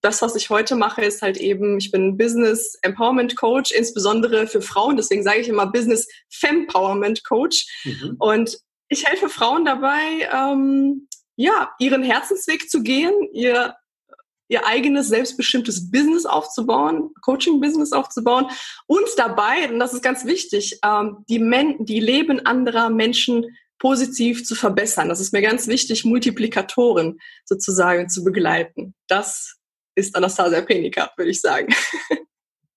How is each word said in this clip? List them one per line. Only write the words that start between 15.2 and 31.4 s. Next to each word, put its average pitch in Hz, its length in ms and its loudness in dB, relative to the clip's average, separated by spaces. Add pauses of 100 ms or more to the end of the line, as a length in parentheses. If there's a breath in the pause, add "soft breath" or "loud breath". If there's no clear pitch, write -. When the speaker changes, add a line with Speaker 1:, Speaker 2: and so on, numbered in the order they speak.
Speaker 1:
Business 302 360 2
aufzubauen, 285 840 -2 (120)
Coaching-Business 294 680 2
aufzubauen 254 540 0 (400 loud breath)
und 392 300 2
dabei, 233 540 0
und 233 80 -2
das 247 160 0
ist 247 80 -8
ganz 254 240 -2
wichtig, 311 580 -2
ähm, 208 440 0
die 233 100 2
Men-, 254 480 2
die 220 140 -2
Leben 269 440 2
anderer 233 460 2
Menschen 233 680 0 (220 loud breath)
positiv 247 680 0
zu 226 100 -8
verbessern. 202 540 0
Das 175 120 -2
ist 190 120 -6
mir 202 100 2
ganz 226 240 0
wichtig, 226 380 0
Multiplikatoren 220 1120 2 (280 loud breath)
sozusagen 180 640 0
zu 180 120 -4
begleiten. 170 720 -2 (140)
Das - 480 -4 (380)
ist 196 200 -2
Anastasia 180 460 2
Penica, 175 560 -2
würde 170 140 -2
ich - 100 -4